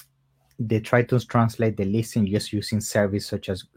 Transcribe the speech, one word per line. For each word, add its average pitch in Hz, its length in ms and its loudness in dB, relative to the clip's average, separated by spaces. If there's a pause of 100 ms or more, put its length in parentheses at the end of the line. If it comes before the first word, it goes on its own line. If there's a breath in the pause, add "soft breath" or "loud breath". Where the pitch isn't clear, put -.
(580)
they 110 220 0
try 123 240 2
to 123 160 0
translate 113 580 0
the 101 80 0
listing 110 400 0
just 101 260 0
using 104 300 -2
service 101 440 0
such - 240 -6
as, 92 140 -6 (140)